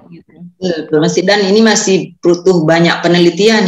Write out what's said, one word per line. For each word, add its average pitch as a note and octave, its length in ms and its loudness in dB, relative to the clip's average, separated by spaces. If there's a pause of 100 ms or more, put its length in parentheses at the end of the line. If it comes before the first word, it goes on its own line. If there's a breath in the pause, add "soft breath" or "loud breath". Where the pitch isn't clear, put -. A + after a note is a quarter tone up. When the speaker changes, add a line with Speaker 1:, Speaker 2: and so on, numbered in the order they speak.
(120)
Speaker 1:
gitu. E3 320 -20 (160)
Speaker 2:
Betul, D#3+ 400 -4
masih, F3 240 0
dan G3 240 0
ini G#3+ 160 2
masih G3 560 -2
butuh F3 480 0
banyak E3 320 0
penelitian F3 680 0